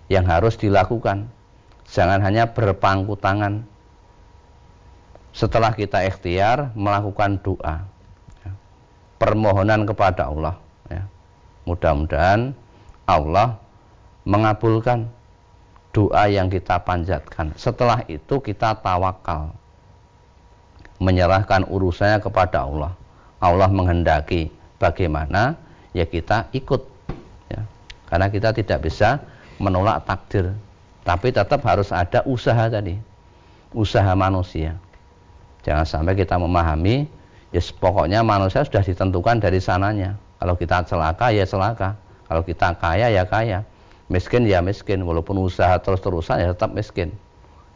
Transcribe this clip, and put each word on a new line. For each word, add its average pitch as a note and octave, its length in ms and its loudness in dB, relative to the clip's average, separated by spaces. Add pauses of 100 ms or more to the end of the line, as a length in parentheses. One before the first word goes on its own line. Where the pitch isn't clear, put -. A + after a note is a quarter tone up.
(100)
yang F#2 160 4
harus F2+ 320 2
dilakukan. G2+ 720 0 (560)
Jangan G2 380 2
hanya A2+ 260 2
berpangku G2 680 0
tangan. G#2 480 -2 (1700)
Setelah A2+ 400 2
kita G2+ 320 -2
ikhtiar, G#2 720 0
melakukan G2+ 640 -2
doa, F2 420 -6 (560)
ya, F#2+ 120 -14 (680)
permohonan G#2 680 2
kepada F#2 460 0
Allah, D#2 260 -4 (320)
ya. F#2+ 160 -8 (640)
Mudah-mudahan E2+ 880 0 (560)
Allah F#2 480 2 (640)
mengabulkan A2 880 0 (800)
doa G2+ 400 4
yang F#2+ 160 2
kita F2+ 400 -2
panjatkan. E2+ 720 -4
Setelah A#2+ 480 0
itu E2 320 -6
kita G#2+ 400 -4
tawakal, F2+ 720 -4 (1500)
menyerahkan F#2+ 640 4
urusannya G2 560 0
kepada F2+ 400 0
Allah. D2 320 -6 (480)
Allah F#2 240 4
menghendaki F2 880 0 (240)
bagaimana, E2+ 800 0 (400)
ya E2+ 80 0
kita G#2 480 -2
ikut, C3 320 -2 (640)
ya. G#2 160 -10 (400)
Karena F#2+ 240 0
kita G#2 240 0
tidak F2 320 -2
bisa A2 320 0 (400)
menolak F#2+ 480 0
takdir, F#2 480 -2 (480)
tapi F2+ 320 0
tetap A2 320 2
harus F#2+ 240 2
ada F2+ 320 0
usaha A#2 480 0
tadi, G#2 280 -4 (760)
usaha G#2 400 2
manusia. F#2 640 -2 (840)
Jangan D2+ 240 0
sampai D#2+ 240 -2
kita F#2+ 240 0
memahami, F2 720 2 (400)
ya, F2 120 -2 (200)
pokoknya F#2 400 2
manusia G2+ 480 2
sudah G2 160 0
ditentukan F#2+ 560 0
dari F#2 240 0
sananya. G2+ 560 -2 (160)
Kalau F2+ 240 -2
kita F2 240 0
celaka, F2 480 0
ya G2 160 2
celaka. G2+ 480 -2 (320)
Kalau E2 160 -2
kita F2 320 -2
kaya, F#2+ 320 0
ya F#2+ 160 2
kaya. G#2+ 400 -2 (480)
Miskin, A#2+ 320 2
ya F#2 160 4
miskin. F#2+ 480 -2
Walaupun E2 320 -2
usaha F#2 400 2
terus-terusan, F#2 560 -2
ya F2 160 0
tetap G#2+ 240 -4
miskin. G2+ 400 -6 (600)